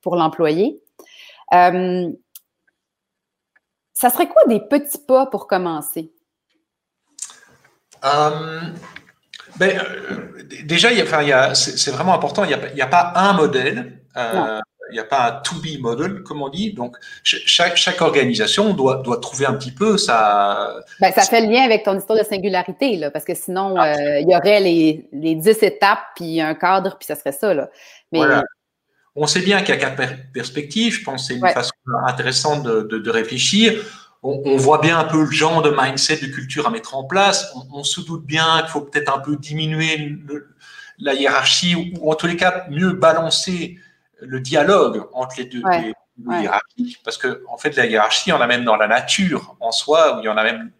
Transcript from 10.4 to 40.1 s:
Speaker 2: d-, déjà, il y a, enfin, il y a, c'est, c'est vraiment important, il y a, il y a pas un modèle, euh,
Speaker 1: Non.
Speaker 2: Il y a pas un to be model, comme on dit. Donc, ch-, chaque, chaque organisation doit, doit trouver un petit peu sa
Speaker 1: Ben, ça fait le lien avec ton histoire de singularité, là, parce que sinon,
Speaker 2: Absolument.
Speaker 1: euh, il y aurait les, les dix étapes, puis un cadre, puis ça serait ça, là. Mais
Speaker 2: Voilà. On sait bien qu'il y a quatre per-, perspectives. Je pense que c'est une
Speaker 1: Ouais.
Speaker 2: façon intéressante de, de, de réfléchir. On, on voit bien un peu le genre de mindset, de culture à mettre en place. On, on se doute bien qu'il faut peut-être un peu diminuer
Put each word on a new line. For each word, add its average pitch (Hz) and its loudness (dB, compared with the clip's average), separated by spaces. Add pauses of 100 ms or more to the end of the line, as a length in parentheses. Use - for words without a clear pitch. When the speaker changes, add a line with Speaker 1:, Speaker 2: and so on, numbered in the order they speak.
Speaker 2:
d-, - -18
déjà, 196 4
il 240 2
y - 2
a, - 2
enfin, 151 0
il 147 0
y 139 4
a, 131 4
c'est, - 0
c'est 139 -2
vraiment 170 2
important, 151 -2
il 175 0
y 135 2
a, 131 -6
il 147 -10
y 135 0
a 131 -2
pas 175 2
un 196 4
modèle, 151 0 (160)
euh, 117 -4 (220)
Speaker 1:
Non. 110 -8 (300)
Speaker 2:
Il 110 -10
y 110 -6
a 110 -8
pas 123 2
un 117 -2
to - -8
be 151 -10
model, 156 -4
comme 147 -10
on 135 -8
dit. 196 -6
Donc, 123 -10 (280)
ch-, - -2
chaque, 175 2
chaque - 0
organisation 139 2
doit, 131 2
doit 123 -4
trouver - -4
un 131 0
petit - -10
peu 208 2
sa 104 2 (260)
Speaker 1:
Ben, 185 4
ça 214 4
fait 233 4
le 220 0
lien 247 4
avec 226 2
ton 196 0
histoire 220 0
de 208 2
singularité, 190 -2
là, 151 -4
parce 147 -8
que 175 -4
sinon, 190 -4
Speaker 2:
Absolument. 151 2
Speaker 1:
euh, 143 2
il 160 2
y 180 6
aurait 202 4
les, 165 2
les 160 -2
dix 202 4
étapes, 202 2 (160)
puis 165 -4
un 156 -2
cadre, 185 0
puis - -20
ça - -6
serait - -6
ça, 196 0
là. 135 -4 (420)
Mais 165 0
Speaker 2:
Voilà. 139 4 (720)
On 147 0
sait 180 0
bien 190 2
qu'il 156 0
y 127 -4
a - -2
quatre 131 -4
per-, 131 -6 (140)
perspectives. 147 -4
Je - -12
pense 135 -8
que - -8
c'est 127 -6
une 123 -6
Speaker 1:
Ouais. 180 6
Speaker 2:
façon 120 -2 (340)
intéressante 131 -2
de, 110 0
de, 107 -4
de 107 -6
réfléchir. 127 2 (520)
On, 135 -4
on 135 4
voit 139 8
bien 165 4
un 156 2
peu 160 0
le 139 -2
genre 160 2
de 147 4
mindset, 135 0
de 156 -8
culture 131 -6
à - 2
mettre 113 -8
en 135 -8
place. 196 0
On, 139 -16
on 143 -12
se 180 -4
doute 165 -10
bien 160 2
qu'il 160 -6
faut 147 -4
peut-être 143 -4
un 135 -4
peu 147 -4
diminuer 156 -4 (280)